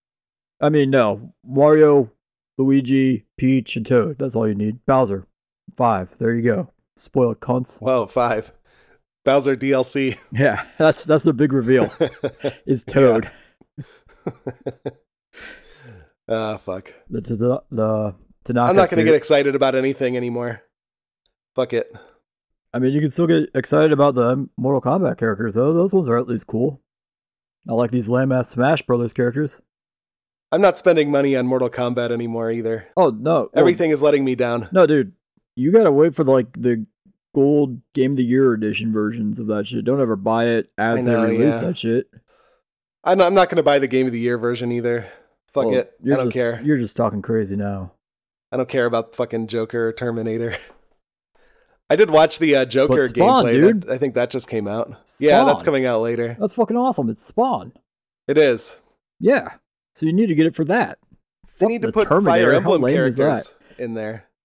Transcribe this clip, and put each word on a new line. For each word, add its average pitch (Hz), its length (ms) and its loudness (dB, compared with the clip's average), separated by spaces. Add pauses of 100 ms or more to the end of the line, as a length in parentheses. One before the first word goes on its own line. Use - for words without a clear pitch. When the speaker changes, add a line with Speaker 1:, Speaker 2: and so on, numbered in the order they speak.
(600)
Speaker 1:
I 147 80 2
mean, 147 200 2
no. 117 440 0 (120)
Mario, 143 680 4 (460)
Luigi, 135 680 0 (120)
Peach, 131 400 0
and 113 80 -6
Toad. 127 340 0
That's 135 160 -4
all 113 120 0
you 104 80 -2
need. 107 300 -6
Bowser. 110 400 0 (500)
Five. 107 440 -2
There 117 160 -2
you 117 80 -4
go. 120 260 -2 (280)
Spoiled 120 420 -2
cunts. 127 420 -6
Speaker 2:
Whoa, 123 260 0
five. 117 440 -4 (760)
Bowser 135 300 2
D 135 160 -2
L 131 140 2
C. 131 400 -2
<laughs> - 80 -20
Speaker 1:
Yeah, 113 380 0
<laughs> - 60 -20
that's, 156 280 2
that's 151 180 2
the 160 100 4
big 139 200 0
reveal. 127 380 2 (400)
Speaker 2:
<laughs> - 340 -10
Speaker 1:
Is 131 180 -2
Toad. 117 480 2 (460)
Speaker 2:
Yeah. - 560 -16
<laughs> - 580 -12 (1400)
Ah, 110 280 -4
fuck. 95 360 -12 (160)
Speaker 1:
The, - 120 -10
the, 120 480 -4
the 107 460 -4 (300)
Tanaka 120 240 0
Speaker 2:
I'm 180 60 2
not 185 140 4
gonna - 120 0
Speaker 1:
suit. - 40 2
Speaker 2:
get 160 80 6
excited 143 420 2
about 135 200 0
anything 131 400 -2
anymore. 120 460 -6 (960)
Fuck 127 180 -4
it. 117 180 -4 (840)
Speaker 1:
I 120 60 -4
mean, 131 140 0
you 147 80 0
can 151 100 0
still 170 160 -2
get 160 260 2
excited 151 380 0
about 143 240 2
the 127 320 0 (100)
Mortal 131 240 -2
Kombat 156 360 -2
characters, 110 380 -4
though. 135 180 2
Those 185 200 0
ones 185 140 2
are 117 100 2
at 123 100 -2
least 117 200 -6
cool. 131 340 -4 (840)
Not 113 100 -4
like 117 160 0
these 120 180 -2
lame-ass 127 400 0
Smash 139 340 0
Brothers 120 300 -2
characters. 127 480 -4 (920)
Speaker 2:
I'm 160 100 2
not 180 180 4
spending 156 320 2
money 139 240 2
on 123 100 0
Mortal 127 240 0
Kombat 120 420 -4
anymore 117 400 -4
either. 113 440 -6
Speaker 1:
Oh, 175 140 4
no. 120 240 -2
Well, 143 200 0
Speaker 2:
Everything 170 380 2
is 143 100 0
letting 143 220 2
me 131 120 -2
down. 120 360 -4
Speaker 1:
no, 180 160 4
dude. 135 260 0 (420)
You 135 160 -2
gotta 208 200 6
wait 151 240 4
for, 165 80 0
like, 131 240 2 (100)
the 117 280 -2 (500)
gold 139 460 2 (120)
Game 131 180 0
of 139 60 -2
the 127 60 2
Year 127 300 2
edition 107 400 -4
versions 107 460 -4
of 110 80 -8
that 104 200 -4
shit. 113 180 -6
Don't 131 160 0
ever 113 140 0
buy 113 320 -2
it 113 300 -2
as 113 220 -2
Speaker 2:
I - 20 -4
Speaker 1:
they 120 100 0
Speaker 2:
know, 113 140 2
Speaker 1:
release 113 360 2
Speaker 2:
yeah. 175 60 -4
Speaker 1:
that 180 100 -4
shit. 117 320 -4 (920)
Speaker 2:
I'm, 185 180 2
I'm 180 120 2
not 180 160 4
gonna 170 120 0
buy 143 180 4
the 135 100 0
Game 131 180 2
of 123 60 -4
the 117 80 -4
Year 120 160 -2
version 120 340 -4
either. 120 400 -4 (420)
Fuck 135 140 0
Speaker 1:
Well, 110 80 0
Speaker 2:
it. 123 180 -2
I - 140 -10
Speaker 1:
you're 139 100 2
Speaker 2:
don't 131 140 0
Speaker 1:
just, - 20 -6
Speaker 2:
care. 117 300 -2
Speaker 1:
you're 147 140 2
just 117 200 -6
talking 107 240 -2
crazy 104 340 -4
now. 98 360 -8 (600)
Speaker 2:
I 123 60 -6
don't 127 100 -4
care 123 200 0
about 113 280 -4
fucking 117 320 -6
Joker 113 420 -4
or 110 40 -6
Terminator. 117 680 -6
<laughs> - 1300 -20
I 147 40 2
did 190 140 4
watch 156 300 4
the, 156 160 2
uh, 131 100 2
Joker 131 360 2
Speaker 1:
But 131 80 0
Spawn, 190 360 4
Speaker 2:
gameplay. 117 80 2
Speaker 1:
dude. 185 300 4
Speaker 2:
That, - 80 -8
I 127 80 -4
think 135 160 -4
that 120 160 -2
just 127 160 -8
came 107 200 -6
out. 110 220 -6 (300)
Yeah, 147 240 4
that's 269 160 2
Speaker 1:
Spawn. - 60 -8
Speaker 2:
coming 135 200 0
out 120 160 0
later. 117 380 -4
Speaker 1:
That's 208 160 -6
fucking 226 220 -2
awesome. 247 320 -2
It's 220 140 -10
Spawn. 233 500 -4 (540)
Speaker 2:
It 139 120 2
is. 131 400 2 (400)
Speaker 1:
Yeah. 240 300 0 (440)
So - 140 -4
you 160 60 -2
need 214 140 2
to 175 80 0
get 160 120 4
it 165 80 -6
for 160 100 -2
that. 196 320 -2 (600)
Speaker 2:
They 185 60 2
Speaker 1:
Fuck 220 40 4
Speaker 2:
need 233 120 -4
to 226 60 -2
Speaker 1:
the 226 60 -4
Speaker 2:
put 214 140 0
Speaker 1:
Terminator. 170 380 2
Speaker 2:
Fire - 80 4
Speaker 1:
How - 40 4
Speaker 2:
Emblem 175 240 2
Speaker 1:
lame 135 160 2
is 127 200 0
Speaker 2:
characters 135 360 -2 (240)
Speaker 1:
that? 123 60 -8
Speaker 2:
in 117 100 -8
there. 110 320 -10 (180)